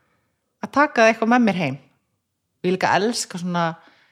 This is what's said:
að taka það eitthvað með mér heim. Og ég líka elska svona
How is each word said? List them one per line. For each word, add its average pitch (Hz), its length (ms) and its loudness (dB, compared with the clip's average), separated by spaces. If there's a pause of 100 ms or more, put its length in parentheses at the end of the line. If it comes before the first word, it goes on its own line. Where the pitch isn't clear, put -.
(640)
að - 120 -10
taka 285 300 2
það 220 80 6
eitthvað 226 200 -2
með 247 140 4
mér 190 140 0
heim. 139 160 -4 (800)
Og - 120 -6
ég 180 80 0
líka 113 220 0
elska 208 420 -4
svona 175 260 -2 (460)